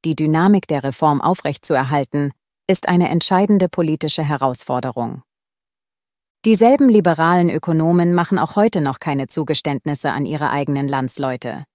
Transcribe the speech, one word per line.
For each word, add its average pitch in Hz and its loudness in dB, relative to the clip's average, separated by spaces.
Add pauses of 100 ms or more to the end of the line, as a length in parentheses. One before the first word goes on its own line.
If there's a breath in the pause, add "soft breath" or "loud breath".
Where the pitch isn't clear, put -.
Die 160 -2
Dynamik 165 2
der 139 -2
Reform 143 0
aufrechtzuerhalten, 143 -2 (380)
ist - 2
eine 175 2
entscheidende 185 2
politische 160 -4
Herausforderung. 127 -4 (1200)
Dieselben 233 6
liberalen 175 4
Ökonomen 170 0
machen 175 0
auch 160 -4
heute 208 2
noch 139 -4
keine 139 -4
Zugeständnisse 143 -4
an 143 -4
ihre 147 -4
eigenen 143 -2
Landsleute. 131 -6